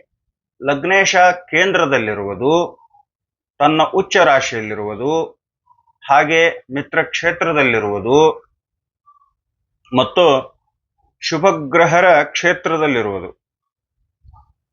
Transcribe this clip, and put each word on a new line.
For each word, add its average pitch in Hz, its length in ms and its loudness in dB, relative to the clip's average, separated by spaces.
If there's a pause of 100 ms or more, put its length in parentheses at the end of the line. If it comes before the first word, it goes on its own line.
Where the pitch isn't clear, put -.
(600)
ಲಗ್ನೇಶ 175 540 0 (340)
ಕೇಂದ್ರದಲ್ಲಿರುವುದು, 131 1040 0 (1040)
ತನ್ನ 156 240 2
ಉಚ್ಚ - 340 -2
ರಾಶಿಯಲ್ಲಿರುವುದು, 113 960 -2 (960)
ಹಾಗೆ 156 600 2
ಮಿತ್ರ 143 320 -4
ಕ್ಷೇತ್ರದಲ್ಲಿರುವುದು 135 1160 -2 (1800)
ಮತ್ತು 131 280 2 (960)
ಶುಭಗ್ರಹರ 165 1000 2
ಕ್ಷೇತ್ರದಲ್ಲಿರುವುದು, 147 1080 -2 (1400)